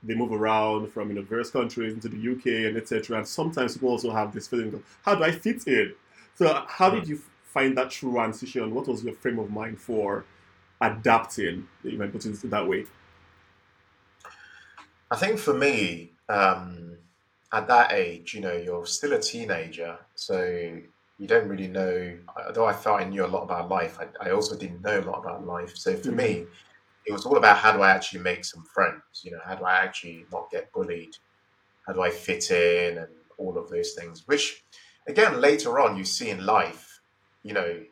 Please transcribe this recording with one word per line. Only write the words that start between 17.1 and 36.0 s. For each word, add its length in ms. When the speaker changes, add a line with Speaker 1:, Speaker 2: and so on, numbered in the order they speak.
Speaker 2:
at 140
that 260
age, 420
you 60
know, 120
you're 340
still 280
a 60
teenager, 760
so 220
you 80
don't 220
really 180
know, 500
although 200
I 80
felt 260
I 40
knew 200
a 20
lot 160
about 260
life, 300
I, 300
I 20
also 260
didn't 260
know 180
a 100
lot 80
about 280
life. 300
So 200
for 140
Speaker 1:
Mm. 60
Speaker 2:
me, 300
it 60
was 120
all 140
about 180
how 160
do 80
I 100
actually 300
make 240
some 200
friends? 580
You 100
know, 140
how 100
do 80
I 120
actually 540
not 200
get 220
bullied? 440
How 80
do 80
I 80
fit 400
in 480
and 100
all 180
of 140
those 240
things? 320
Which, 360
again, 340
later 400
on 160
you 80